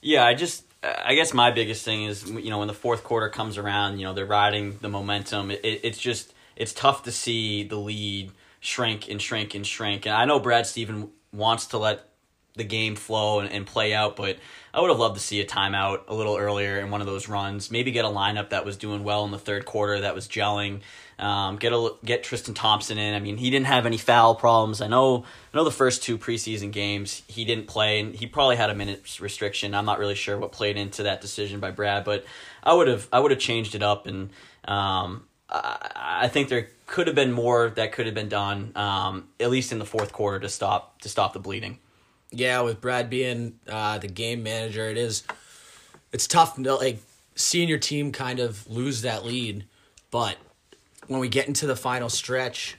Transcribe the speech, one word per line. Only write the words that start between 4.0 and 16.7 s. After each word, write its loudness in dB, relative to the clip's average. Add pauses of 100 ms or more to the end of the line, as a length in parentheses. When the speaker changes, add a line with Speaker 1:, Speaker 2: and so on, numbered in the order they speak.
Speaker 1:
you -6
know, -6
they're -4
riding 2
the -6
momentum. -4
It, -6
it, -2
it's -4
just, -4 (220)
it's -6
tough 2
to -6
see -2
the -6
lead -6 (260)
shrink -2
and -6
shrink -4
and -8
shrink. -4
And 0
I 6
know 4
Brad 4
Stevens -6 (240)
wants 2
to -4
let 0 (460)
the -6
game -2
flow 0
and, -4
and -6
play 0
out, 2
but -4 (380)
I 2
would 6
have 6
loved 4
to -8
see -2
a -2
timeout 0
a -6
little 0
earlier -2